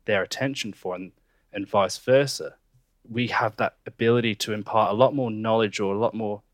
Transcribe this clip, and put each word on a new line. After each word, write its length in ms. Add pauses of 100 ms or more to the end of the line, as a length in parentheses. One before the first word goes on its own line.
their 160
attention 500
for 220
and, 180 (400)
and 160
vice 300
versa, 580 (520)
we 200
have 280
that 200 (100)
ability 480
to 180
impart 380
a 40
lot 200
more 160
knowledge 480
or 160
a 40
lot 160
more, 280 (120)